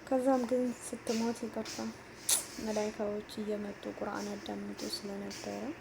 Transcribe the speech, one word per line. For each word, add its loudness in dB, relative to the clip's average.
ከዛም 6
ግን 4
ስትሞት፣ 0
ይቅርታ፣ -4
መላኢካዎች 0
እየመጡ -2
ቁርአን -2
ያዳምጡ -4
ስለነበረ፣ -4